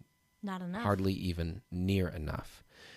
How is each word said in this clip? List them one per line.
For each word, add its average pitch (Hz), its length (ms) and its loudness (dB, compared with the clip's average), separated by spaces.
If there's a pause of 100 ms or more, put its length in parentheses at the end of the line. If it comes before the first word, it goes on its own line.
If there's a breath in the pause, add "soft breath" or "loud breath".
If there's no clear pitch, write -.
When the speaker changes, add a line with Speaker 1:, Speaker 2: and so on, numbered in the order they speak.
(440)
Speaker 1:
Not 185 180 -4
enough. 185 220 -4
Speaker 2:
hardly 98 300 4
even 85 480 -2 (100)
near 92 360 4
enough. - 560 -6 (340 loud breath)